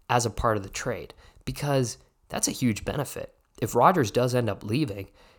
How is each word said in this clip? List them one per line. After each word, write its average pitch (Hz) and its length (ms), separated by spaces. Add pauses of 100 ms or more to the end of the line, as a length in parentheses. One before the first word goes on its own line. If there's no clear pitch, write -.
as 120 160
a 113 40
part 110 280
of 95 60
the - 60
trade, - 440 (320)
because 135 520 (300)
that's - 220
a - 20
huge 117 320
benefit. - 500 (280)
If 117 120
Rodgers 135 380
does 123 240
end 117 140
up 95 120
leaving, 107 460 (320)